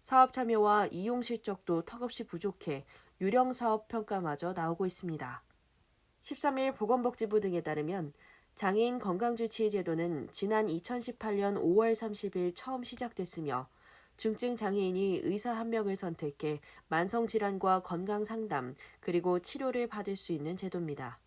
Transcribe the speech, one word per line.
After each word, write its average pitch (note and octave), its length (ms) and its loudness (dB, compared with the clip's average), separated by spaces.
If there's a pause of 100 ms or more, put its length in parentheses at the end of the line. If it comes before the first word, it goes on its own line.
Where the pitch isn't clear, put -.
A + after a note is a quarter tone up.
사업 C4 320 8
참여와 G#3 540 4
이용 A3+ 360 -2
실적도 G3 600 -2
턱없이 A#3+ 420 -8
부족해 E3+ 600 -6 (340)
유령 B3 320 4
사업 A3 360 0
평가마저 F#3 640 -2
나오고 E3+ 340 0
있습니다. D3 560 -6 (800)
십삼 C#4 360 -2
일 C4+ 140 2
보건복지부 A3+ 680 2
등에 F#3 200 0
따르면 D#3 520 -2 (440)
장애인 A3+ 420 2
건강주치의 A3 720 0
제도는 E3+ 600 0
지난 G#3+ 360 2
이천십팔 A3 680 -4
년 G3+ 220 2
오월 A3 360 4
삼십 G#3 420 -4
일 F3+ 180 0
처음 B3+ 300 -6
시작됐으며 E3+ 840 -6 (480)
중증 A3+ 400 -2
장애인이 G3 680 2
의사 G#3 280 0
한 A3+ 180 -2
명을 G#3 240 0
선택해 D#3 680 -4 (280)
만성질환과 G3 920 2
건강상담 G3 920 -4 (260)
그리고 F3+ 400 2
치료를 B3 480 -2
받을 G3+ 280 -4
수 - 160 -4
있는 D#3 240 -4
제도입니다. D#3+ 720 -6